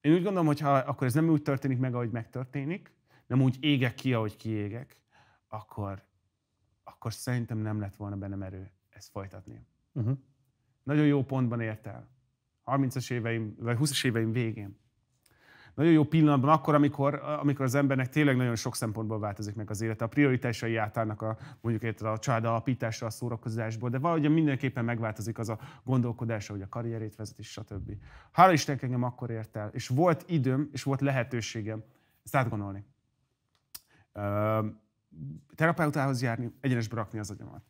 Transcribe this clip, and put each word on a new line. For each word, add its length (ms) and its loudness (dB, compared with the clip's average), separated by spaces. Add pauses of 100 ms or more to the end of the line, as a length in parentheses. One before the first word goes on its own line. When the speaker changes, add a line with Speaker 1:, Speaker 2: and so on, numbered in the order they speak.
Speaker 1:
Én 120 4
úgy 100 6
gondolom, 240 2
hogy 140 2
ha 140 4
akkor 320 2
ez 80 2
nem 140 4
úgy 140 4
történik 360 0
meg, 160 0
ahogy 160 -2
megtörténik, 800 -8 (340)
nem 160 4
úgy 180 4
égek 340 2
ki, 200 -2
ahogy 220 -2
kiégek, 600 -6 (520)
akkor, 540 -10 (840)
akkor 280 -12
szerintem 460 -6
nem 220 -4
lett 160 -8
volna 200 -10
bennem 260 -8
erő 280 -12 (180)
ezt 220 -20
folytatni. 560 -16 (260)
Speaker 2:
Mhm. 180 -2 (720)
Speaker 1:
Nagyon 240 2
jó 180 4
pontban 360 -2
ért 260 -6
el. 220 -16 (540)
Harmincas 480 0
éveim, 480 -2
vagy 180 0
húszas 280 0
éveim 280 2
végén. 440 -4 (1000)
Nagyon 180 6
jó 120 8
pillanatban, 460 6
akkor, 240 4
amikor, 400 4
amikor 500 -2
az 100 0
embernek 340 2
tényleg 280 4
nagyon 200 0
sok 200 -6
szempontból 420 -4
változik 360 -6
meg 160 -8
az 100 -6
élete. 240 -4
A 40 -2
prioritásai 680 2
átállnak 460 -2
a, 140 -4 (240)
mondjuk, 240 -2
érted, 220 -4
a 120 -2
család 260 0
alapításra, 600 -2
a 40 -4
szórakozásból, 800 -6
de 80 -2
valahogy 340 2
mindenképpen 520 2
megváltozik 540 -4
az 100 -4
a 100 -4 (260)
gondolkodása, 680 -2
hogy 100 -8
a 60 -12
karrierét 480 -8
vezeti, 260 -12
stb. 500 -12 (400)
Hála 200 10
Istennek 300 0
engem 200 -2
akkor 280 -6
ért 260 -8
el, 160 -6
és 160 -8
volt 380 4
időm, 460 2
és 100 -10
volt 180 -2
lehetőségem 840 -2 (420)
ezt 120 -2
átgondolni. 480 -2 (1300)
Ö, 460 0 (960)
terapeutához 680 0
járni, 380 -4
egyenesbe 360 0
rakni 220 -6
az 120 -8
agyamat. 400 -14